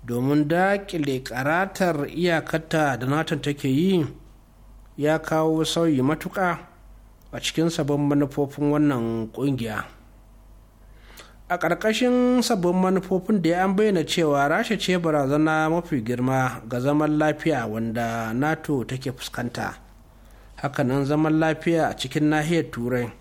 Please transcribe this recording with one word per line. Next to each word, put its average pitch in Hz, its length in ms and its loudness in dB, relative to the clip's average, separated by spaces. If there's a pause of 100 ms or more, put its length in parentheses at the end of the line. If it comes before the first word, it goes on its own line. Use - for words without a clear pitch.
domin 135 420 0
daƙile 165 760 0
ƙaratar 165 840 -2
iyakarta 156 880 0
da 127 80 -6
nato 156 280 0
take 143 320 -4
yi 160 380 2 (920)
ya 151 220 2
kawo 160 460 0
sauyi 160 360 2
matuƙa 165 580 -2 (720)
a 123 80 -10
cikin 165 300 0
sabbin 143 400 0
manufofin 143 600 0
wannan 117 600 0
ƙungiya. 117 540 -4 (1600)
A 180 80 0
ƙarƙashin 247 840 2
sabbin 180 320 2
manufofin 185 680 0
da 160 80 2
ya 175 160 2
an 196 100 0
bayyana 202 300 2
cewa 143 420 2
Rasha 202 300 0
ce 180 220 0
barazana 156 680 2
mafi 165 340 -2
girma 123 680 0
ga 123 100 -4
zaman 151 380 2
lafiya 151 500 0
wanda 113 680 -4
nato 147 480 -2
take 131 280 -6
fuskanta. 120 640 -8 (880)
Hakanan 139 440 0
zaman 156 340 2
lafiya 160 500 2
a - 60 -6
cikin 151 340 0
nahiyar 151 420 0
Turai 120 500 -2